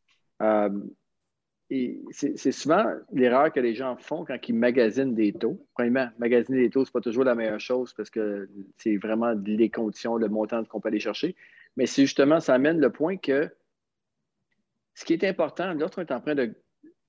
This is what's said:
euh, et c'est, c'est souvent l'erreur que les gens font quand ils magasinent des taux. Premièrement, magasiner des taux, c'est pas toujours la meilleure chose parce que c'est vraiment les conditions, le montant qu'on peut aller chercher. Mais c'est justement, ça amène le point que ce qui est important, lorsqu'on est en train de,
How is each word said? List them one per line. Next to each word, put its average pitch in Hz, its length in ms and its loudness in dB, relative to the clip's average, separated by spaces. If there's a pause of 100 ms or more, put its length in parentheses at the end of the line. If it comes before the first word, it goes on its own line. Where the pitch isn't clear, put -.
(420)
euh, 107 280 4 (1000)
et 127 400 -4
c'est, - 260 -6
c'est 135 140 0
souvent 170 340 2 (260)
l'erreur 135 400 4
que 147 80 -2
les 120 140 0
gens 127 240 -6
font 160 280 -8
quand 131 120 -8 (100)
ils 120 60 -2
magasinent 120 640 2
des 107 180 2
taux. 117 400 -4
Premièrement, 123 460 0
magasiner 123 400 2
des 120 100 4
taux, 135 160 2
c'est - 60 -20
pas 120 100 -2
toujours 123 220 0
la 127 100 4
meilleure 110 260 -2
chose 123 340 -4
parce 104 180 -10
que 101 360 -4 (300)
c'est 107 200 0
vraiment 110 360 0 (120)
les 107 260 2
conditions, 117 460 -4
le 110 120 0
montant 110 360 -2
qu'on 107 140 -10
peut 110 100 -4
aller 107 100 0
chercher. 117 360 -4 (400)
Mais 127 120 0
c'est - 160 2
justement, 139 360 4
ça 135 140 2
amène 147 260 2
le 127 120 4
point 175 260 -4
que 147 340 -2 (1400)
ce - 120 -20
qui 170 80 0
est 165 100 0
important, 180 500 -2
lorsqu'on 165 300 -4
est - 80 -8
en 123 100 -4
train 151 140 -2
de, 123 200 -2 (540)